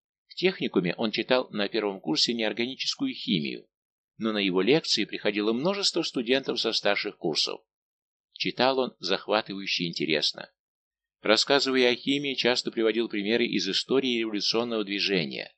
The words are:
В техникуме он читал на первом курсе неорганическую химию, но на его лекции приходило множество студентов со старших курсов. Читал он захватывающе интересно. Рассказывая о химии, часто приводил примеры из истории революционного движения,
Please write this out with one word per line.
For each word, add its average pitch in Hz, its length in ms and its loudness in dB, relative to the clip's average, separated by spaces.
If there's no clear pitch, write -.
В - 80 -20
техникуме 117 600 0
он 113 140 -2
читал 127 400 0
на 101 180 -2
первом 104 320 -2
курсе 151 320 0
неорганическую 120 800 -2
химию, 71 540 -2
но 110 160 -2
на 107 60 -2
его 92 240 2
лекции 113 420 2
приходило 104 480 0
множество 180 500 0
студентов 127 580 -2
со 113 120 0
старших 101 460 -2
курсов. - 420 -2
Читал 127 460 0
он 127 220 -2
захватывающе 95 880 -2
интересно. 76 640 -2
Рассказывая 131 720 4
о 123 60 2
химии, 139 380 -2
часто 120 360 0
приводил 110 380 0
примеры 107 360 0
из 95 240 0
истории 123 520 0
революционного 110 640 -2
движения, 90 720 -2